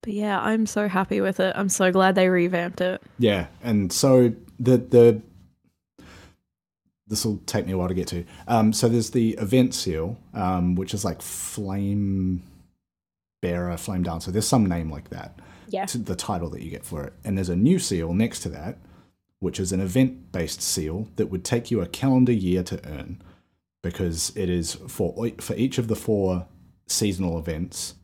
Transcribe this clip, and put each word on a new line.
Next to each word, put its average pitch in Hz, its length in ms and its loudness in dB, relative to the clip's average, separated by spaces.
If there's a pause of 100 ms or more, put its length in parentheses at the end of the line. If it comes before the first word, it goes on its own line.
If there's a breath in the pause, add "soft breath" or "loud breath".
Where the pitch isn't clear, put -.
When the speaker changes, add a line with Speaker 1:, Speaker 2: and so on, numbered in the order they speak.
Speaker 1:
But 226 120 -6
yeah, 208 260 -2
I'm 220 240 2
so 208 240 -2
happy 196 320 -2
with 190 180 -2
it. 185 160 2
I'm 196 140 -2
so 185 240 2
glad 190 220 6
they 185 120 6
revamped 180 540 0
it. 185 200 -2 (180)
Speaker 2:
Yeah, 101 280 4 (160)
and 104 300 0
so 127 400 6 (260)
the, 127 200 4
the, 117 420 8 (1900 loud breath)
this 104 160 -4
will 107 200 0
take - 200 -2
me 95 60 -6
a 95 60 -2
while 90 100 0
to 92 60 -2
get 90 140 -2
to. 87 180 -6 (240 loud breath)
Um, 110 240 4
so 117 160 2
there's 117 220 2
the 113 240 2
event 127 380 4
seal, 85 440 -4 (160)
um, 90 420 0
which 92 180 -4
is, 101 120 -4
like, - 160 -4
flame 98 1200 -4 (1000 soft breath)
bearer, 87 360 -4
flame 92 260 -4
dancer. 82 260 -6
There's 107 160 -2
some 117 200 2
name 85 260 -2
like 73 200 -14
that - 280 -16 (300 loud breath)
Speaker 1:
Yeah. 381 160 -2
Speaker 2:
to 233 140 -6
the 101 180 -6
title 85 320 -4
that - 120 -10
you 80 80 -10
get 85 140 -12
for 76 220 -8
it. - 80 -14 (100)
And 98 140 -2
there's 95 100 0
a 87 80 0
new 143 240 6
seal 85 340 -2
next 110 280 0
to - 80 -6
that, - 280 -10 (640 soft breath)
which 90 180 -4
is 92 140 -2
an 95 80 0
event-based 95 840 -2
seal 87 540 -4
that 107 120 -2
would 90 180 -6
take 120 260 -2
you 113 80 0
a 87 80 -2
calendar 127 460 2
year 92 300 0
to - 220 -8
earn, 76 360 -12 (600 soft breath)
because 87 520 -4
it 95 140 -2
is 87 240 -2 (160)
for, - 240 -4 (260)
for - 160 -6
each 131 220 0
of 117 100 -2
the 107 80 0
four 95 500 0 (420)
seasonal 90 520 -2
events - 640 -8